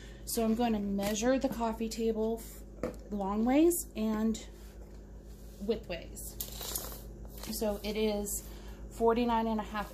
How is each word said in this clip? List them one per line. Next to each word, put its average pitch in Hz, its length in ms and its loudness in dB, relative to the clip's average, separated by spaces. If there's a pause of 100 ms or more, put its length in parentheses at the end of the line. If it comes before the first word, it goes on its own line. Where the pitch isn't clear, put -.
(260)
So 226 200 2
I'm 220 80 4
gonna 226 260 4
measure 202 600 2
the 254 100 2
coffee 226 400 -2
table 226 520 0 (420)
f-, - 80 0 (200)
long 202 340 2
ways 320 500 6
and 220 440 2 (1200)
width 202 300 0
ways. - 460 -8 (1160)
So 208 320 0
it 202 140 -2
is 208 460 0 (480)
forty-nine 226 560 4
and 220 120 2
a 208 40 -2
half 208 300 -4